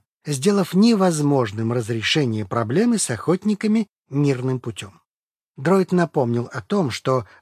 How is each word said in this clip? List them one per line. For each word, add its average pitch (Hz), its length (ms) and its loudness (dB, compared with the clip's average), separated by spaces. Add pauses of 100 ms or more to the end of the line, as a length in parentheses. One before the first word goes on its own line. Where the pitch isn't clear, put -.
(240)
сделав 170 520 0
невозможным 147 1000 2
разрешение 113 720 -2
проблемы 139 540 0
с - 100 -4
охотниками 202 760 0 (220)
мирным 131 500 0
путём. 110 420 -12 (560)
Дроид 180 340 2
напомнил 131 600 0
о 123 80 -8
том, 180 300 -2
что 127 340 -2 (160)